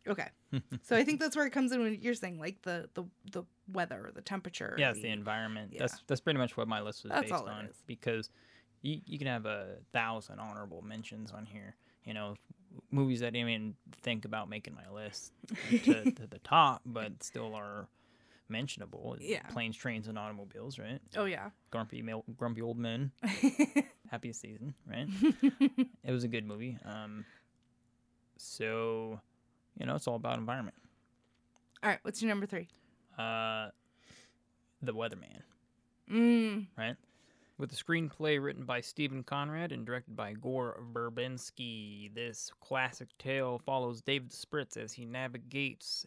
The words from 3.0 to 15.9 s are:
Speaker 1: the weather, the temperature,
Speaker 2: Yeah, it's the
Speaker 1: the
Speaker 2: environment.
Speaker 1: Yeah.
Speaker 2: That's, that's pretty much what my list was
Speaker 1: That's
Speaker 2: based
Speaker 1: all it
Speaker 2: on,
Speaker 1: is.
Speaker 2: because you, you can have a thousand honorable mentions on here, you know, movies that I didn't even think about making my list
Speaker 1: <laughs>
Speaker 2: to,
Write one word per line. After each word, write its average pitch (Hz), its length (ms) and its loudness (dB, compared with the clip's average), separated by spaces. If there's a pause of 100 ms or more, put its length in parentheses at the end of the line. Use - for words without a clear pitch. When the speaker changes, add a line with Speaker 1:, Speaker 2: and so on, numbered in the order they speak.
Speaker 1:
the 180 120 -4 (280)
weather, 170 420 -2
the - 80 -12
temperature, - 580 -4
Speaker 2:
Yeah, 139 100 6
it's 107 100 2
the - 40 -8
Speaker 1:
the 226 100 0
Speaker 2:
environment. 107 600 -2
Speaker 1:
Yeah. - 80 -6
Speaker 2:
That's, 123 260 0
that's 135 140 2
pretty 147 180 2
much 123 180 0
what 110 100 2
my 110 140 0
list 107 220 -6
was 113 80 -6
Speaker 1:
That's 285 180 4
Speaker 2:
based 208 40 0
Speaker 1:
all 135 140 0
it 104 40 -8
Speaker 2:
on, 107 140 -8
Speaker 1:
is. - 220 -16
Speaker 2:
because 113 420 -2 (520)
you, 147 240 -4
you 151 120 -8
can 143 100 -2
have 120 180 0
a 101 300 -4 (180)
thousand 113 460 0
honorable 104 420 -8
mentions 110 500 -10
on 107 140 -10
here, 101 300 -12 (280)
you 202 100 -8
know, 208 220 -4 (560)
movies 135 300 4
that 120 60 2
I - 40 0
didn't 117 180 0
even 110 260 0 (260)
think 113 240 0
about 107 240 -2
making 107 260 -8
my - 180 -14
list 104 380 -8 (220)
Speaker 1:
<laughs> - 160 -4
Speaker 2:
to, 233 420 6